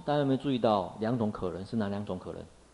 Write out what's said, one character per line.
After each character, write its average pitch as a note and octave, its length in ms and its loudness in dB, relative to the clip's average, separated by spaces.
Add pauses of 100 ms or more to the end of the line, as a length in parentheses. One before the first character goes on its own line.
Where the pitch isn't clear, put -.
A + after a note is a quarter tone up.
大 D3 80 0
家 D3 60 4
有 C#3+ 60 4
没 C3+ 80 4
有 B2+ 40 4
注 C#3 140 -2
意 B2 80 2
到 G#2 400 4
两 A2+ 180 0
种 G#2+ 140 2
可 F#2 200 -4
能？ F2+ 140 -8
是 A#2 120 -4
哪 G#2 100 0
两 G2+ 180 -4
种 F#2 140 -4
可 E2+ 140 -10
能？ F2 100 -12 (300)